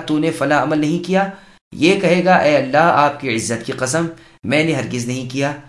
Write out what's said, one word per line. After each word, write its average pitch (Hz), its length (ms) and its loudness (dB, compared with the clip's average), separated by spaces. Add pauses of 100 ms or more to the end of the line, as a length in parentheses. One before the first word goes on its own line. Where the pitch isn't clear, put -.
تو 151 140 -2
نے 160 120 0
فلاں 139 320 0
عمل 151 140 -2
نہیں 175 300 -2
کیا؟" 190 220 0 (420)
یہ 190 280 2
کہے 180 260 2
گا، 185 100 6
"اے 147 220 4
اللہ، 131 200 2
آپ 147 440 4
کی 123 140 -2
عزت 113 300 -4
کی 131 60 -8
قسم، 127 340 -2 (380)
میں 143 200 0
نے 160 100 0
ہرگز 123 340 -4
نہیں 127 220 -6
کیا۔" 139 220 -2 (180)